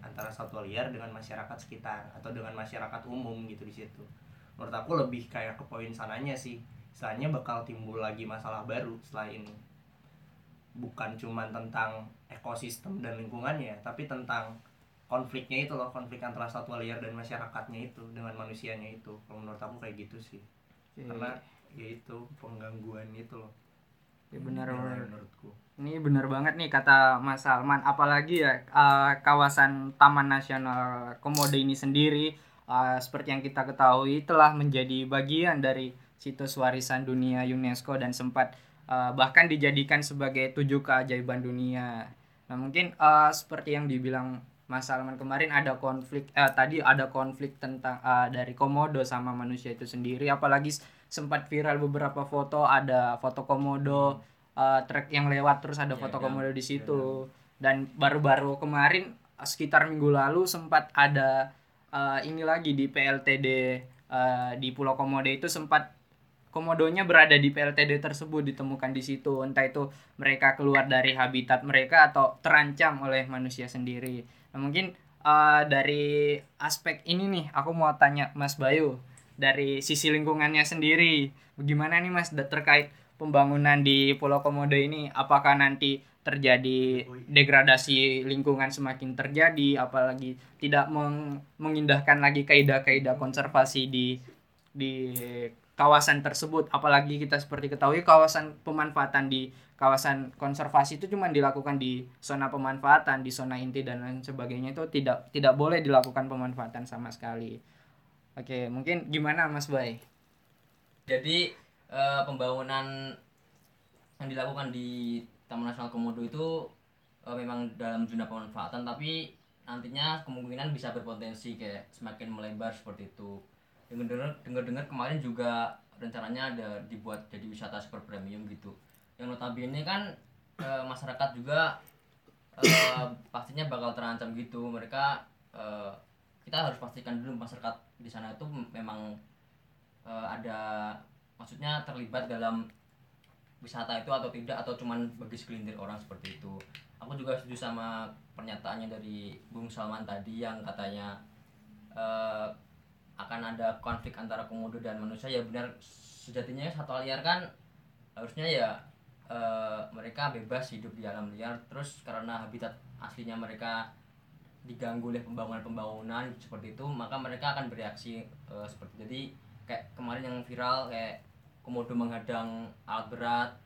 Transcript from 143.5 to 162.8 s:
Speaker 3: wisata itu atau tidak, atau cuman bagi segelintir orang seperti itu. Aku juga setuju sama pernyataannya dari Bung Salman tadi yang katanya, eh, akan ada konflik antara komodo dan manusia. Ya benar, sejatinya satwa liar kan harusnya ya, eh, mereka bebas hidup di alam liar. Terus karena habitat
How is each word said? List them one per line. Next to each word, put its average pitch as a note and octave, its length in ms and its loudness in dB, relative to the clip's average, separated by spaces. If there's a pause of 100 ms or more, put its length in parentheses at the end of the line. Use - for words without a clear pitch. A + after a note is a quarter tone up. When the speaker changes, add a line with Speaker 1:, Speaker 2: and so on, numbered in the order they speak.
Speaker 3:
wisata A#2 400 -10
itu - 80 -14
atau B2+ 240 -4
tidak, A#2+ 320 -10
atau B2 160 -8
cuman A#2+ 240 -6 (160)
bagi A#2 160 -16
segelintir G#2+ 400 -14
orang G#2 240 -14
seperti G2 400 -18
itu. G2 160 -16 (480)
Aku B2 160 -16
juga C3 160 -6
setuju B2 240 -12
sama A2+ 480 -10 (320)
pernyataannya A2 480 -12
dari G#2+ 480 -14 (160)
Bung A#2 160 -14
Salman A2 400 -12
tadi G2+ 320 -12
yang A2 240 -10
katanya, G2+ 560 -12 (720)
eh, A2 560 -6 (720)
akan A#2 240 -12
ada A2+ 400 -4
konflik A#2 320 -10
antara A2 320 -10
komodo A2+ 320 -12
dan A2 160 -12
manusia. G#2+ 320 -12
Ya B2+ 160 -4
benar, A#2 240 -10 (160)
sejatinya C3+ 880 -12
satwa C#3+ 320 -8
liar C3+ 160 -6
kan F3 320 -4 (640)
harusnya A#2 320 -10
ya, B2+ 220 0 (580)
eh, A2 540 -6 (100)
mereka A#2 400 -10
bebas B2 400 -10
hidup A2 240 -16
di A2 80 -16
alam G#2 320 -10
liar. A#2 320 -12
Terus C#3 400 -16
karena A2+ 400 -12
habitat A2+ 320 -14 (240)